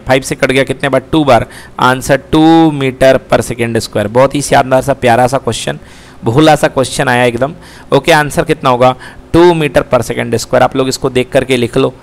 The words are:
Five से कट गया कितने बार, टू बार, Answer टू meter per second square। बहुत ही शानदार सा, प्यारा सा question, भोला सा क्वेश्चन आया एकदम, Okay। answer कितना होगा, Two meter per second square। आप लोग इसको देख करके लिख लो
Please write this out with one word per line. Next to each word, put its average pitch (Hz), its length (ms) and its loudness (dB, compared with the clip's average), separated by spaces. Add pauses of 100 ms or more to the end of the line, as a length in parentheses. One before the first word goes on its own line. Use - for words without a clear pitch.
Five 131 140 0
से 147 140 -8
कट 131 160 -2
गया 131 120 0
कितने 135 260 -4
बार, 131 120 0 (100)
टू 156 120 0
बार, 117 220 2 (340)
Answer 127 380 0
टू 160 580 2
meter 131 380 0
per - 280 0
second 117 380 -6
square। 104 280 -4
बहुत 127 280 0
ही 147 60 -4
शानदार 131 400 0
सा, 135 120 -4
प्यारा 123 340 2
सा 135 100 -4
question, 143 420 -6 (440)
भोला 151 320 4
सा 151 120 -2
क्वेश्चन 135 400 -2
आया 123 180 2
एकदम, 123 280 -2 (400)
Okay। 139 180 0
answer 151 320 0
कितना 151 260 -2
होगा, 127 260 2 (380)
Two 175 200 6
meter 147 300 0
per 123 180 0
second 120 320 -6
square। 123 280 -2
आप 131 140 0
लोग 131 120 -2
इसको 131 220 -4
देख 123 200 -4
करके 131 280 0
लिख 120 200 -2
लो 131 260 0